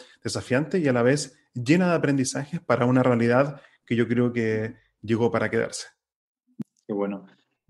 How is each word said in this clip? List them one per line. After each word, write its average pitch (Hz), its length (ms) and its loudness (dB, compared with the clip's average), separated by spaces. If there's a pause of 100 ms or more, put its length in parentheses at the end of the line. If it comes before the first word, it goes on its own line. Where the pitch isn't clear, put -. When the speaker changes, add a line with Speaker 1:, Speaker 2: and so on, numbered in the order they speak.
(240)
Speaker 1:
desafiante 127 560 -2
y 151 80 0
a 127 60 2
la 120 100 2
vez 147 340 0 (160)
llena 160 360 2
de 170 60 2
aprendizajes 139 680 -2
para 120 240 2
una 127 180 4
realidad 123 580 2 (240)
que 123 100 -2
yo 113 120 2
creo 120 260 0
que 110 420 -4 (260)
llegó 113 300 0
para 110 180 0
quedarse. - 380 -4 (1000)
Speaker 2:
Qué 107 60 -8
bueno. 101 320 -6 (440)